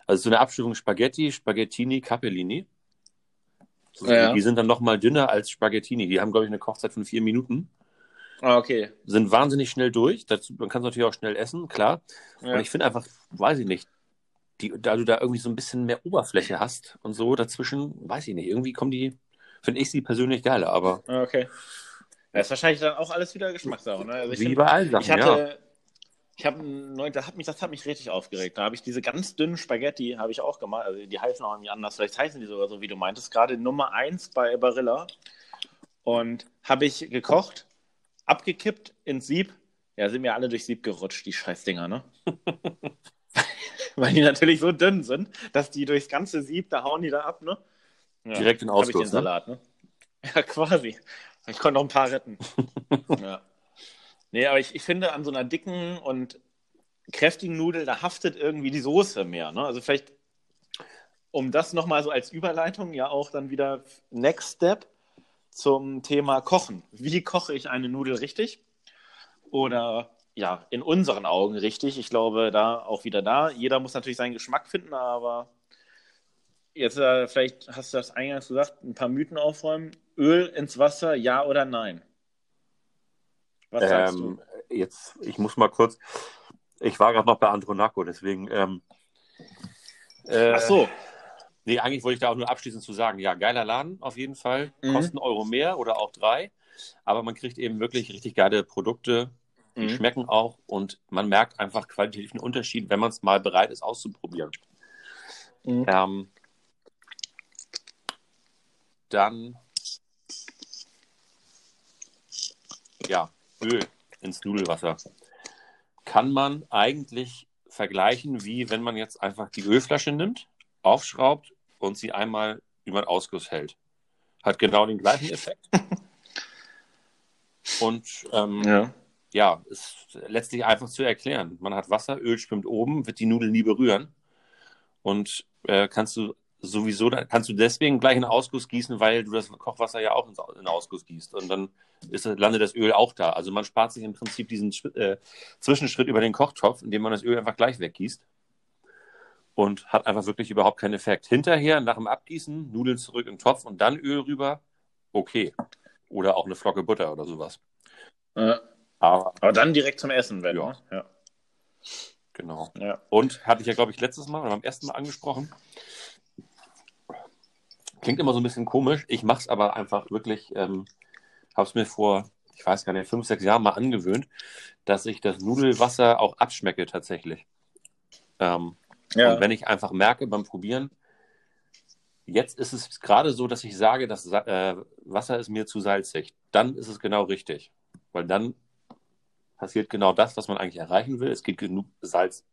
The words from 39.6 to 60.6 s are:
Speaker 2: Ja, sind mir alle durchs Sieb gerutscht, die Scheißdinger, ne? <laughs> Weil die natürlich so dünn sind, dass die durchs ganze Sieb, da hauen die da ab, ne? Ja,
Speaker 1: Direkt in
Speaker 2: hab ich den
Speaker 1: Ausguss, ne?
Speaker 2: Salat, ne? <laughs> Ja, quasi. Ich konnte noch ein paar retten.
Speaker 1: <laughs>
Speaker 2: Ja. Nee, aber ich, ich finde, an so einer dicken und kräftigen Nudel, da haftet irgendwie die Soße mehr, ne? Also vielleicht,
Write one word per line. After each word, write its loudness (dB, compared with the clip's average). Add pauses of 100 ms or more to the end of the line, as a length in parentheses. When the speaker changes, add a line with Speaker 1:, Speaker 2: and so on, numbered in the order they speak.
Speaker 2:
Ja, 0
sind -4
mir 0
alle -2
durchs -4
Sieb -6
gerutscht, -8
die -8
Scheißdinger, -6
ne? -8 (200)
<laughs> -6 (1600)
Weil 4
die 8
natürlich 6
so 2
dünn 4
sind, -4 (240)
dass 0
die -4
durchs 0
ganze -4
Sieb, -6
da -2
hauen -2
die -4
da -2
ab, -8
ne? -6 (640)
Ja, -10
Speaker 1:
Direkt 4
in -6
Speaker 2:
hab 4
ich -2
den -6
Speaker 1:
Ausguss, 4
ne? 2
Speaker 2:
Salat, -2
ne? -12 (640)
<laughs> -12
Ja, 4
quasi. 0 (520)
Ich -12
konnte 4
noch 4
ein -2
paar 4
retten. -8
Speaker 1:
<laughs> -2
Speaker 2:
Ja. -10 (880)
Nee, 2
aber 4
ich, -6
ich -10
finde, -2
an -8
so -6
einer -4
dicken -8
und -8 (720)
kräftigen -2
Nudel, -2
da -4
haftet -4
irgendwie -4
die -4
Soße 0
mehr, -8
ne? -4
Also -6
vielleicht, -2 (1200)